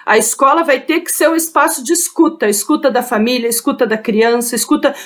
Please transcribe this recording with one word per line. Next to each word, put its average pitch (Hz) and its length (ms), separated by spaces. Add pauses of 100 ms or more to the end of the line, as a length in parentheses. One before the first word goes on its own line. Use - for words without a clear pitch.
A 208 120
escola 277 440
vai 277 200
ter 330 180
que 339 100
ser 311 200
um 330 60
espaço 311 460
de 247 120
escuta, - 560
escuta 294 420
da 240 100
família, 233 460
escuta 262 400
da 214 100
criança, 233 600
escuta 285 360 (120)